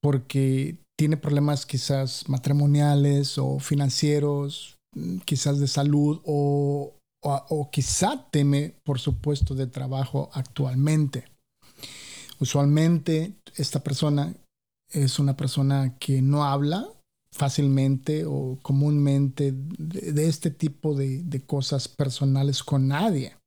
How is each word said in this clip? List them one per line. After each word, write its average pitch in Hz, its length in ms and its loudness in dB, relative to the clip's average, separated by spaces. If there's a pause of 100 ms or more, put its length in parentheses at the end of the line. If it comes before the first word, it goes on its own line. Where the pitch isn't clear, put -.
porque 135 760 0 (200)
tiene 151 200 2
problemas 143 500 0
quizás 135 600 -2
matrimoniales 143 1080 2
o 135 220 -2
financieros, 143 1200 0 (460)
quizás 143 340 0
de 143 80 0
salud 147 580 2
o, 143 720 -2 (260)
o, 143 280 -2
o 147 200 -2
quizá - 640 -2
teme, 143 520 2
por 135 160 -2
supuesto, 143 540 -2
de 131 140 -4
trabajo 135 680 -6
actualmente. 139 920 0 (1120)
Usualmente 156 960 2 (200)
esta 143 280 -4
persona 143 500 0 (560)
es 139 300 0
una 139 180 2
persona 139 640 0
que 135 240 0
no 143 220 4
habla 147 420 0 (440)
fácilmente 139 960 0
o 139 380 -4
comúnmente 139 920 2
de, 160 600 -8
de 151 140 2
este 160 220 0
tipo 147 460 -2
de, 135 280 -2
de 131 220 -6
cosas 139 420 -2
personales 139 760 0
con 135 240 2
nadie. 147 600 0